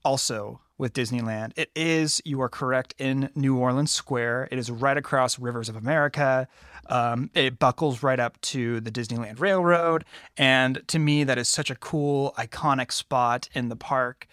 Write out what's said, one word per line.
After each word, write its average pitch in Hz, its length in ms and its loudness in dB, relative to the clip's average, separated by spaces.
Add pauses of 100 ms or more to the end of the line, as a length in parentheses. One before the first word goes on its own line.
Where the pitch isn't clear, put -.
also 123 560 -2 (160)
with 127 160 -4
Disneyland. 113 640 -4
It - 180 -4
is, 160 500 0
you 139 160 -2
are 123 80 0
correct, 127 480 -2
in 135 380 -2
New 135 220 2
Orleans 127 340 2
Square. 120 600 -2
It 127 80 -4
is 117 120 -6
right 135 260 2
across 131 420 0
Rivers 120 300 -6
of 110 80 -10
America. 135 720 0 (400)
Um, 120 460 0
it 131 260 0
buckles 131 440 2
right 131 160 2
up 120 220 -2
to 117 400 -2
the 110 100 -8
Disneyland 117 480 -6
Railroad. 170 640 4 (340)
And 131 500 4
to 160 120 0
me, 147 260 4
that 131 120 2
is 120 100 -2
such - 220 -2
a 131 60 -6
cool, 143 640 -2
iconic 127 540 0
spot 123 600 0
in 123 160 -2
the 113 80 -8
park. 127 560 -2